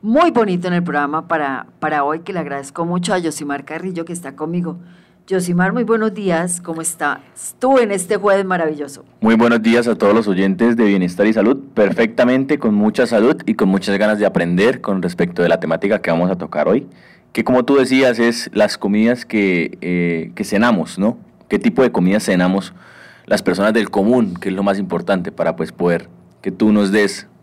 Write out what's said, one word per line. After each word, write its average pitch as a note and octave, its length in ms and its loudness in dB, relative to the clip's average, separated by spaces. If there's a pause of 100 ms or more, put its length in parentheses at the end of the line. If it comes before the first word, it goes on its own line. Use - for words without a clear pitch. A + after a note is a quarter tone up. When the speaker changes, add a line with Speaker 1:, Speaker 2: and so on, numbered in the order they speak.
Speaker 1:
muy C#4 260 4
bonito F#3 380 0
en F3+ 80 0
el F3 80 0
programa D3 440 -2
para, C#3+ 380 -4 (140)
para D3+ 240 -2
hoy, D#3+ 160 -2
que F3 140 -12
le F3+ 60 -4
agradezco C#3 460 -8
mucho F3 300 -2
a - 20 0
Yosimar D3+ 480 -6
Carrillo, E3 400 -8
que E3+ 80 -12
está D3+ 220 -12
conmigo. E3+ 420 -6 (480)
Yosimar, F3+ 480 0
muy A#3+ 120 -2
buenos A3 280 0
días, F3+ 480 -2
¿cómo E3 200 -10
estás - 760 -8
tú C4 220 4
en A3 120 2
este G3 260 -2
jueves G3 280 2
maravilloso? D#3 600 -4 (160)
Speaker 2:
Muy A2 120 4
buenos A#2 300 4
días A#2 240 4
a A2+ 80 2
todos G2+ 180 4
los G#2+ 140 2
oyentes G2 500 2
de A#2 80 4
Bienestar F#2+ 400 2
y A2 80 4
Salud, A2+ 240 2 (160)
perfectamente, B2 840 0
con A2 160 0
mucha G#2+ 320 2
salud A#2 300 2 (100)
y A2 80 0
con G2 140 2
muchas G2 280 0
ganas G#2+ 220 0
de G#2 80 2
aprender F#2 540 0
con F#2+ 200 -4
respecto F2 400 -4
de E2+ 80 2
la E2 100 2
temática E2+ 400 -2
que - 120 -4
vamos E2+ 180 0
a F#2+ 60 -2
tocar D#2+ 320 -4
hoy, A2 200 0 (460)
que A#2 100 -4
como B2+ 220 2
tú C#3 120 4
decías B2+ 420 4
es A#2 340 0
las G#2 240 0
comidas A2 480 0
que, F#2+ 560 0
eh, F2 540 -2
que - 80 -6
cenamos, G2+ 560 0
¿no? A2+ 180 0 (300)
¿Qué G#2 100 0
tipo A#2+ 240 0
de B2 100 4
comida G2 280 2
cenamos F#2+ 540 0 (520)
las - 180 -2
personas G2 300 0
del G#2+ 160 0
común, G#2 460 0
que F2+ 120 -8
es F#2+ 80 -4
lo G2 80 -2
más G2+ 160 0
importante F2 540 -4
para, E2 240 -2
pues, D#2+ 160 -8
poder F2 340 -2 (340)
que - 80 -6
tú G#2+ 220 2
nos G2+ 220 2
des G#2 340 0 (160)